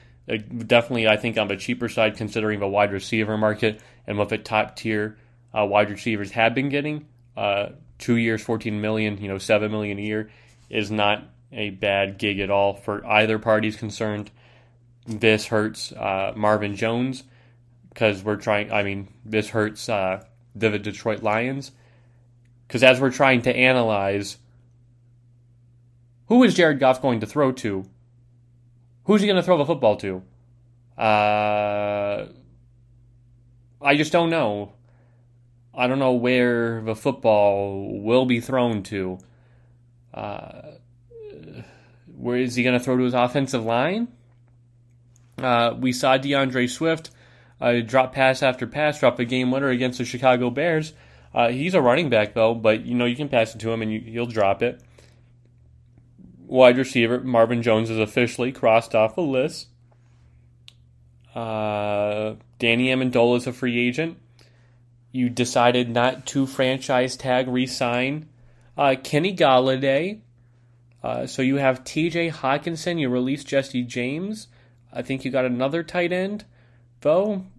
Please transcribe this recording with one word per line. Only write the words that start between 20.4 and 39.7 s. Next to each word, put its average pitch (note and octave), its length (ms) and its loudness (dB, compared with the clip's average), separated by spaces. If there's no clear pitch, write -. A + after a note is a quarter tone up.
the G#2 240 0
Detroit G#2 440 -6
Lions B2 480 -4
'cause B2 140 0
as B2+ 180 8
we're C3+ 100 2
trying C3 300 2
to A#2+ 140 0
analyze, A2 840 0
who B3 160 8
is F#3+ 120 4
Jared D#3 240 4
Goff C3 220 4
going B2 180 0
to G#2+ 80 -4
throw C#3 240 2
to? G2 340 -4
Who's G3+ 160 4
he G3+ 60 2
gonna F#3 160 2
throw F#3 140 4
the C#3+ 80 2
football C3 320 2
to? F#2+ 260 -6
Uh, G#2 1300 0
I C#3+ 160 4
just D3+ 140 0
don't E3+ 180 4
know. G#2 440 -2
I B2+ 120 0
don't C3 120 0
know C3 140 2
where A#2+ 680 2
the A2 140 -4
football G2+ 1080 2
will A#2+ 240 4
be B2 140 2
thrown A#2+ 440 0
to. F#2 340 -6